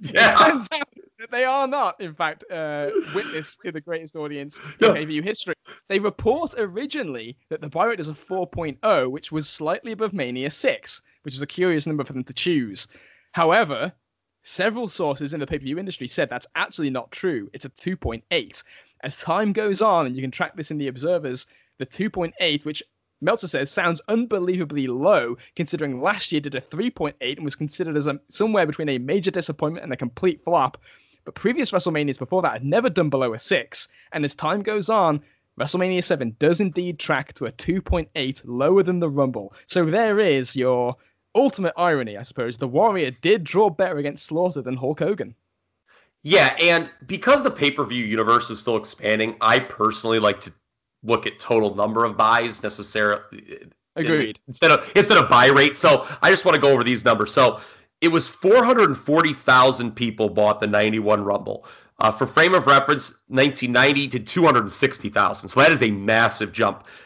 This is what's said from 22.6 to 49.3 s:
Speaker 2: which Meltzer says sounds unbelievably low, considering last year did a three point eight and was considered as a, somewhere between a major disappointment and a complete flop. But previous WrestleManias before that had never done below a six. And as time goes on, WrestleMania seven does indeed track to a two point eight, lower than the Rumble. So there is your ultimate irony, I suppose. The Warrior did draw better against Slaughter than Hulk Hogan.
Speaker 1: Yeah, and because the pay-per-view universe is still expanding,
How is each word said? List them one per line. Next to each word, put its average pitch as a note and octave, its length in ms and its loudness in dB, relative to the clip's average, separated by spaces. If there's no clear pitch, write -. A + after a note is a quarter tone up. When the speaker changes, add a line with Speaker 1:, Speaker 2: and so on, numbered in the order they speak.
Speaker 2:
which D3+ 180 -8
Meltzer F#3+ 280 -2
says C#3+ 220 -4
sounds E3+ 380 -2
unbelievably F3+ 800 -2
low, B2+ 480 0
considering D3 440 -6
last F#3+ 300 -2
year D3+ 100 -2
did C#3+ 140 -8
a B2+ 60 -8
three G#3+ 300 -6
point - 300 -6
eight C3+ 180 -6
and D#3+ 60 -10
was C#3 120 -8
considered D3+ 400 -4
as D3 100 -2
a, C#3+ 220 -4
somewhere G#3 380 0
between D3+ 220 -4
a C3 100 -2
major E3 320 -2
disappointment E3 540 -4
and C#3+ 80 -10
a B2 40 -6
complete D3+ 480 -4
flop. D#3 360 0
But - 100 -16
previous B3+ 360 -2
WrestleManias D#3 480 -2
before F3+ 240 -2
that C#3+ 100 0
had A#2 120 -8
never G#3+ 260 0
done D#3+ 200 0
below C3 220 0
a A2 60 -8
six. - 500 -4
And D#3 120 -4
as C#3+ 100 -4
time F#3 280 -4
goes G#3 260 -4
on, F3 320 2
WrestleMania F3+ 460 -2
seven C3 340 -2
does E3 220 2
indeed F3+ 380 -4
track C#3 360 -4
to B2 120 -8
a A2+ 60 -8
two F3+ 280 -4
point F3 340 -2
eight, C3+ 300 -6
lower D3 400 2
than F3+ 160 -2
the E3 100 0
Rumble. B2+ 420 -2
So F3+ 180 0
there G#3 360 2
is C#3 340 2
your B2 420 0
ultimate G3+ 420 2
irony, C#3+ 400 0
I G2+ 60 -12
suppose. B2 340 -8
The C3 120 -6
Warrior E3+ 420 0
did G3 220 2
draw G3 260 2
better F#3 300 -2
against C#3+ 280 -6
Slaughter D#3+ 360 -4
than B2+ 140 -6
Hulk C3 240 -4
Hogan. D#3+ 340 -4
Speaker 1:
Yeah, D3 360 6
and E3 280 4
because B3+ 340 4
the C4+ 80 0
pay-per-view C3+ 540 -2
universe A2 440 2
is A2 120 -8
still A2+ 160 0
expanding, A2 640 -2